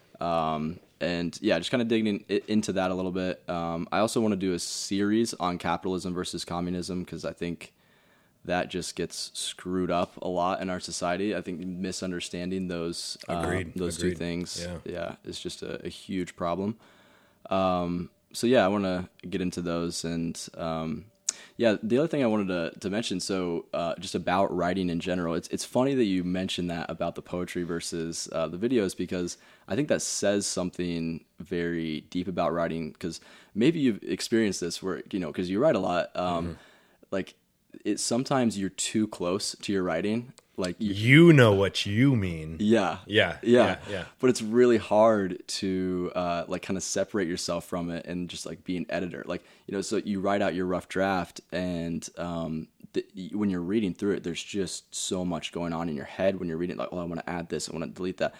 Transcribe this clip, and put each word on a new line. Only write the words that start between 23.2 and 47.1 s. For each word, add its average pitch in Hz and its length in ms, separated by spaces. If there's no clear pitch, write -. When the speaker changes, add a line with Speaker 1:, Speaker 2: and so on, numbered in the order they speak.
Speaker 1:
so, 90 520
uh, 82 260
just 92 160
about 92 400
writing 90 360
in 85 100
general, 87 340
it's, 82 140
it's - 160
funny 135 300
that 127 100
you 92 200
mentioned 90 460
that 85 200
about 85 240
the - 80
poetry 90 400
versus, 82 680
uh, 80 160
the 85 100
videos, 110 380
because 90 400
I 98 80
think 147 120
that 95 140
says 101 440
something 85 800
very 85 720
deep 90 180
about 87 240
writing, 82 460
'cause 85 220
maybe 143 260
you've 120 220
experienced 104 580
this 85 220
where, 90 200
you 101 80
know, 76 120
'cause 90 160
you 98 120
write 147 160
a 95 40
lot, 90 360
um, 87 300
Speaker 2:
Mm-hmm. 82 80
Speaker 1:
like, 95 220
it, 104 160
sometimes 123 580
you're 95 120
too - 380
close 90 540
to 107 100
your 95 100
writing. 101 500
Like 90 220
you 104 140
Speaker 2:
You 135 400
know 120 200
what 98 320
you 120 300
mean. 82 460
Speaker 1:
Yeah. 104 380
Speaker 2:
Yeah, 95 340
Speaker 1:
Yeah. 117 240
Speaker 2:
yeah, 92 120
yeah. 92 140
Speaker 1:
But 131 100
it's 117 100
really 117 360
hard 104 720
to, 92 640
uh, 87 320
like, 90 160
kinda 95 180
separate 98 460